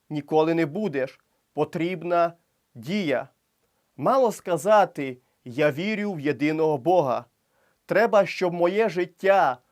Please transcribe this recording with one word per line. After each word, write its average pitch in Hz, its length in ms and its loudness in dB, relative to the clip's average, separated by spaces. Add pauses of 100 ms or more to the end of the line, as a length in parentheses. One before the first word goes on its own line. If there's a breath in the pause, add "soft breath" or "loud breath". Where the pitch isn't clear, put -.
ніколи 156 440 0
не 165 120 0
будеш. 147 540 -6 (340)
Потрібна 170 800 -2 (420)
дія. 139 520 -4 (720)
Мало 226 340 2
сказати: 170 840 0 (280)
«Я 143 260 0
вірю 202 420 -4
в 160 60 -8
єдиного 151 580 0
Бога». 131 480 0 (600)
Треба, 202 400 4
щоб 180 280 -4
моє 185 360 0
життя 175 680 0 (140)